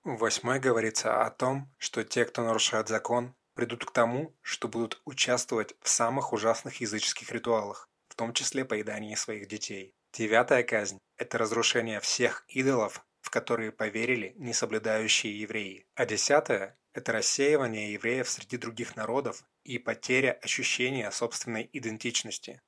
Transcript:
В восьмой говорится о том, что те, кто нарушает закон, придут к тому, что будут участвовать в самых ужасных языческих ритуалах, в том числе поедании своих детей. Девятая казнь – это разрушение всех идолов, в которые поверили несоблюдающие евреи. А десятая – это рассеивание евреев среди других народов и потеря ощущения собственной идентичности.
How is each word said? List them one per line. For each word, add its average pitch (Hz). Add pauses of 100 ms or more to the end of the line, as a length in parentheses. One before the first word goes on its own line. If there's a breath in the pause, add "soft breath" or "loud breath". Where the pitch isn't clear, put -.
В 139
восьмой 120
говорится 113
о 110
том, 135
что -
те, 123
кто 117
нарушает 110
закон, 120 (200)
придут 117
к -
тому, 123
что -
будут 113
участвовать 123
в -
самых 127
ужасных 113
языческих 107
ритуалах, 110 (180)
в -
том 117
числе 131
поедании 107
своих 104
детей. 101 (180)
Девятая 120
казнь – 104 (180)
это -
разрушение 113
всех -
идолов, 131 (180)
в -
которые 113
поверили 110
несоблюдающие 110
евреи. 104 (100)
А 127
десятая – 107 (160)
это -
рассеивание 113
евреев 120
среди -
других 117
народов 113 (200)
и 127
потеря 127
ощущения 123
собственной 113
идентичности. 113